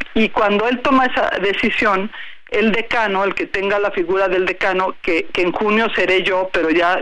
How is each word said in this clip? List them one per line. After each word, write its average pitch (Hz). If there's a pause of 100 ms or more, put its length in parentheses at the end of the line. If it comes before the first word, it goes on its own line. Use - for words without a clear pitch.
(140)
y 220
cuando 208
él 247
toma 262
esa 254 (100)
decisión, 202 (380)
el 214
decano, 208
el 196
que 190
tenga 196
la 202
figura 190
del 185
decano, 185
que, 165
que 185
en 180
junio 214
seré 185
yo, 185
pero 160
ya, 170